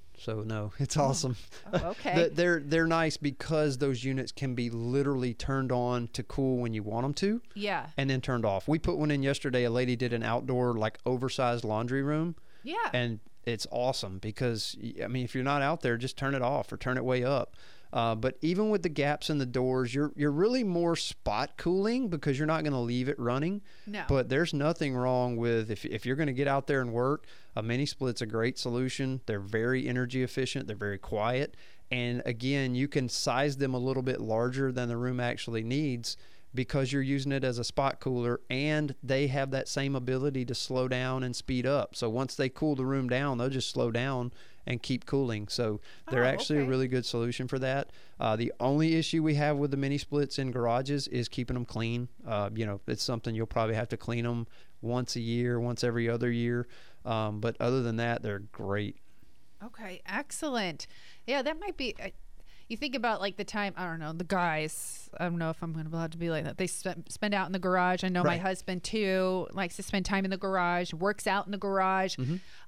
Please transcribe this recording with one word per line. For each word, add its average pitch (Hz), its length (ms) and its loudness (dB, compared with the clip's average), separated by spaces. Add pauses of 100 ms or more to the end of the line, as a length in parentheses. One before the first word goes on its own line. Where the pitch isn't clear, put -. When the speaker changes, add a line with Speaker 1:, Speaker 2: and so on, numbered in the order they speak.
(160)
Speaker 1:
so 110 260 -4
no, 107 320 -2
<laughs> - 40 -12
it's 139 180 0
Speaker 2:
Oh. 156 60 6
Speaker 1:
awesome. 135 340 2 (360)
Speaker 2:
Oh, 170 180 0
okay. 208 240 -2
Speaker 1:
<laughs> - 0 -
Th-, 170 180 6
they're, 170 280 4
they're 160 260 4
nice 165 300 4
because 147 600 0
those 131 260 0
units 131 260 -2
can 131 240 -4
be 120 160 0
literally 123 640 0
turned 135 380 0
on 123 400 2
to - 100 -6
cool 131 360 0
when 120 160 0
you 107 100 -2
want 110 200 -2
'em 143 100 0
to, 214 280 0 (120)
Speaker 2:
Yeah. 190 420 -4
Speaker 1:
and 139 120 2
then 131 120 2
turned 120 240 0
off. 98 240 2
We 156 100 4
put 175 180 2
one 151 140 2
in 143 140 2
yesterday. 135 400 2
A 120 60 4
lady 123 260 2
did 120 160 0
an 117 100 0
outdoor, 123 520 2
like, 110 300 0
oversized 123 600 2
laundry 120 400 2
room. 156 320 0 (260)
Speaker 2:
Yeah. 311 140 -6 (160)
Speaker 1:
And 120 260 0 (260)
it's 117 280 -2
awesome 120 480 -2
because, 110 600 -2
y-, 113 220 -6
I - 60 -4
mean, 123 160 -2
if 120 100 -6
you're 127 80 0
not 143 180 2
out 147 200 2
there, 120 160 2
just 123 200 -4
turn 139 200 0
it 131 60 0
off 131 300 0
or - 40 -6
turn 127 200 0
it 127 80 0
way 127 200 2
up. 131 320 0 (360)
Uh, 117 200 2
but 120 300 0
even 180 280 2
with 202 120 2
the 180 60 0
gaps 147 420 0
in 151 80 2
the 135 80 2
doors, 127 480 2
you're, 143 220 2
you're 147 160 2
really 226 320 4
more 170 320 4
spot - 600 -2
cooling 214 520 2
because 151 280 0
you're 151 100 2
not 160 180 2
gonna 143 180 2
leave 123 260 0
it 147 120 -2
running. 139 400 0 (260)
Speaker 2:
No. 202 220 -6
Speaker 1:
But 135 200 4
there's 151 240 2
nothing 147 440 2
wrong 123 400 2
with, 113 340 2
if, 104 140 -4
if - 200 -4
you're 123 120 0
gonna 151 160 0
get 139 160 2
out 139 180 2
there 139 140 4
and 123 120 -2
work, 131 340 0 (280)
a 113 80 -2
mini 120 240 0
split's 127 340 -2
a 120 60 -2
great 113 320 0
solution. 131 680 -2
They're 107 120 -2
very 113 480 2
energy 127 380 0
efficient. 131 420 -2
They're 107 80 -6
very 101 240 -2
quiet. 120 580 0 (320)
And 120 380 0
again, 127 480 0
you 131 140 2
can 135 200 0
size 135 500 2
them 135 160 2
a 127 40 0
little 131 240 0
bit 127 180 0
larger 127 520 2
than 123 160 0
the 117 80 0
room 123 240 0
actually 120 420 -2
needs 127 540 0 (360)
because 131 400 0
you're 139 100 2
using 139 300 2
it 135 120 2
as 123 140 2
a 120 60 -2
spot 135 360 2
cooler, 120 480 0
and 147 540 2
they 135 240 4
have 135 240 0
that 135 180 -2
same 139 280 0
ability 131 480 0
to 123 100 -4
slow 127 320 0
down 131 380 0
and 123 100 -2
speed 127 320 0
up. 135 300 2
So 117 120 0
once 123 280 0
they 135 120 2
cool 151 280 2
the 131 100 0
room 135 220 2
down, 131 300 2
they'll 123 100 2
just 131 220 -2
slow 123 200 2
down 123 420 0 (320)
and 120 160 -2
keep 127 240 -2
cooling. 117 440 0
So 107 320 0 (300)
they're 123 140 6
Speaker 2:
Oh, 127 40 6
Speaker 1:
actually 147 320 2
a - 20 4
Speaker 2:
okay. 131 80 2
Speaker 1:
really 131 180 4
good 127 160 0
solution 120 440 -2
for 135 100 -2
that. 131 320 0 (300)
Uh, 110 160 4
the 117 240 0
only 151 340 4
issue 160 280 2
we 156 120 4
have 147 220 4
with 143 160 0
the 139 40 0
mini 139 220 2
splits 143 400 0
in 131 140 0
garages 127 560 2
is 120 200 -2
keeping 123 280 -2
'em 123 80 0
clean. 117 440 -2 (180)
Uh, 104 280 0
you 110 100 -2
know, 101 220 -2
it's 120 160 -2
something 117 320 -2
you'll 110 120 0
probably 113 280 2
have 113 140 0
to 120 80 -4
clean 117 280 -2
'em 117 220 -2 (340)
once 120 360 -2
a 123 40 -2
year, 120 380 0
once 120 240 -2
every 117 260 2
other 120 220 2
year. 120 380 0 (360)
Um, 110 360 0
but 113 200 0
other 123 220 2
than 113 140 0
that, 117 260 0
they're 104 160 -2
great. 101 580 -4 (640)
Speaker 2:
Okay, 208 440 -12
excellent. 226 800 -2 (400)
Yeah, 269 160 2
that 311 160 -2
might 392 180 -6
be, 247 260 -4
uh, 196 60 -8 (600)
you 226 80 -6
think 262 180 -4
about, 226 260 0
like, 196 160 -2
the 208 80 -4
time, 202 320 -2
I 180 100 -6
don't 165 120 -4
know, 156 140 -6
the 170 120 -6
guys, 160 840 0 (100)
I - 60 0
don't 170 140 0
know 160 120 0
if - 120 -6
I'm 165 100 -4
gonna 156 160 -4
be 160 80 -6
allowed 165 160 -2
to 170 60 -10
be 170 120 0
like 156 140 0
that. 151 140 -4
They 185 100 0
sp-, 175 400 -4
spend 208 260 -2
out 190 120 2
in 165 60 -4
the 190 60 -2
garage. 180 460 4
I 185 40 0
know 180 160 2
my - 100 6
Speaker 1:
Right. 165 60 -2
Speaker 2:
husband, 185 440 -2
too, 185 680 2
likes 185 240 -4
to 202 60 -8
spend 196 240 0
time 196 180 2
in 190 60 0
the 196 80 0
garage, 180 540 2
works 190 340 0
out 196 200 2
in 196 60 -6
the 208 60 -4
garage. 190 580 2
Speaker 1:
Mm-hmm. 131 200 0 (320)